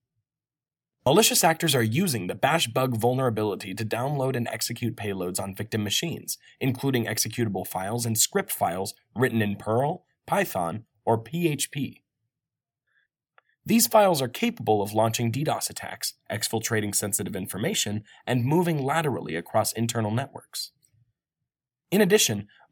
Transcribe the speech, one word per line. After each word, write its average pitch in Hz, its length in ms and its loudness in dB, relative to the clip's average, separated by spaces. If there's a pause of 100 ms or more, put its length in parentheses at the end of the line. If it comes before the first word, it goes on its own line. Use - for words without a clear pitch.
(1040)
Malicious 214 360 4
actors 165 320 2
are 131 80 4
using 117 460 0
the - 80 -4
Bash - 320 2
bug 127 300 0
vulnerability 110 760 0
to 110 120 -6
download 131 500 -2
and 117 140 -2
execute 117 480 -6
payloads 95 420 -4
on 95 160 -6
victim 107 300 -4
machines, - 520 -4 (220)
including 131 460 0
executable 107 600 -2
files 104 400 -4
and 113 120 -2
script - 340 0
files 92 420 -2 (220)
written 113 260 2
in 101 140 0
Perl, 127 480 0 (240)
Python, 110 560 -2 (220)
or 113 120 4
P 165 300 -2
H 143 240 -2
P. - 320 -8 (1600)
These 226 220 4
files 196 320 6
are 131 100 0
capable 113 520 0
of 101 120 -4
launching 113 360 2
D 135 140 0
dos 131 260 -2
attacks, - 460 -8 (160)
exfiltrating 110 640 -2
sensitive 101 400 -2
information, 104 680 -4 (220)
and 120 180 2
moving 160 380 2
laterally 139 540 -2
across 98 380 0
internal 113 360 0
networks. - 600 -6 (1200)
In 196 100 4
addition, 170 460 4 (240)